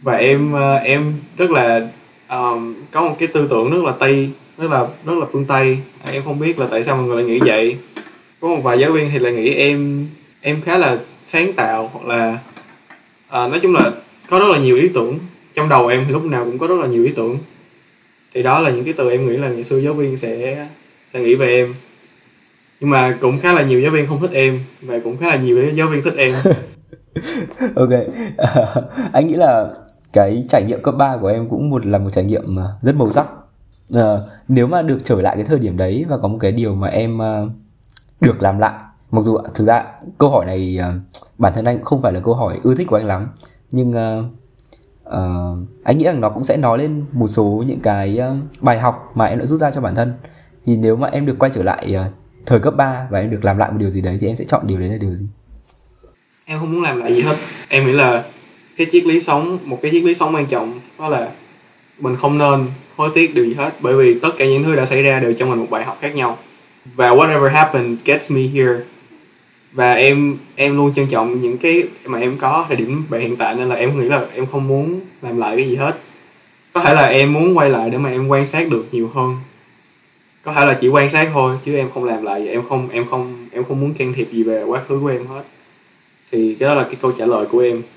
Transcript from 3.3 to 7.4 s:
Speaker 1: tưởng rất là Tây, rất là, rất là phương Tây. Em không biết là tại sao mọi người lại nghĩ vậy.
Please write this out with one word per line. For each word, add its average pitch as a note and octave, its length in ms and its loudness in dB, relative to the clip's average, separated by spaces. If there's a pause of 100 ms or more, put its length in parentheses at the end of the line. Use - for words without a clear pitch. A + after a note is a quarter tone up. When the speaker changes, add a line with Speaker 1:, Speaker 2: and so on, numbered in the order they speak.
Speaker 1:
tưởng A#2+ 220 2
rất F3 120 2
là C#3+ 160 0
Tây, C3+ 300 2 (280)
rất D#3+ 140 -4
là, B2+ 160 0 (180)
rất D#3+ 80 -2
là D#3+ 180 -2
phương C#3 140 -2
Tây. C3+ 320 0 (340)
Em C#3 120 -8
không D3 160 -6
biết E3 200 -2
là B2 120 -2
tại A2+ 120 -2
sao C#3 140 -2
mọi B2+ 80 -2
người A#2+ 100 -2
lại A#2+ 100 0
nghĩ A#2 140 0
vậy. A#2 380 2 (640)